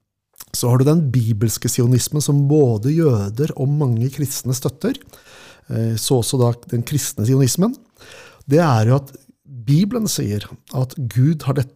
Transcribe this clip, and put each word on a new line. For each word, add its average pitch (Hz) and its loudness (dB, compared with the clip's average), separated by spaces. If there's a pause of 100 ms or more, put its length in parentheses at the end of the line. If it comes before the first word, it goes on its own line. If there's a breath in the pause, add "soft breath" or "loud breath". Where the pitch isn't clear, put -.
(500)
Så - -2
har 123 4
du 131 2
den 156 4
bibelske 117 0
sionismen 127 0
som 143 2
både 131 2
jøder 135 0
og 139 -2
mange 131 0
kristne 131 -6
støtter. - -6 (680 loud breath)
Eh, 113 -2
så 127 0
også 117 -2
da 120 2 (140)
den 120 -4
kristne 127 -4
sionismen. 135 2 (680 loud breath)
Det 143 2
er 120 2
jo 139 4
at 139 -10 (500)
Bibelen 196 0
sier 104 -4 (300)
at 127 -4
Gud 135 0
har - -2
det, 139 -2